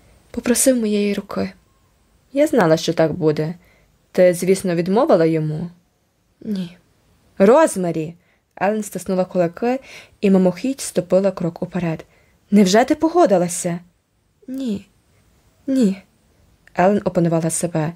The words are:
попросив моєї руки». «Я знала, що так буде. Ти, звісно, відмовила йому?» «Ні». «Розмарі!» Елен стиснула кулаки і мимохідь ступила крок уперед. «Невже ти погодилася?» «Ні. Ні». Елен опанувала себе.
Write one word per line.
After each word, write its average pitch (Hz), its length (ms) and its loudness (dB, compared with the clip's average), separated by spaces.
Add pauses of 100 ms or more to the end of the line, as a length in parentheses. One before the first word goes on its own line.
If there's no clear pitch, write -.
(320)
попросив 247 460 0
моєї 208 360 -2
руки». 196 380 -8 (800)
«Я 285 140 2
знала, 180 300 2
що 165 160 -4
так 160 200 0
буде. 156 420 -2 (560)
Ти, 180 220 4
звісно, 185 420 0
відмовила 190 500 2
йому?» 160 440 -2 (720)
«Ні». 190 360 -8 (600)
«Розмарі!» 180 760 2 (420)
Елен 214 280 -4
стиснула 185 420 -6
кулаки 185 540 -2 (420)
і 196 100 2
мимохідь 185 500 0
ступила 185 500 -2
крок 170 300 -8
уперед. 175 440 -6 (460)
«Невже 208 340 4
ти 302 100 0
погодилася?» 202 840 0 (680)
«Ні. 254 380 -8 (800)
Ні». 247 340 0 (760)
Елен 196 300 2
опанувала 165 440 0
себе. 165 460 -4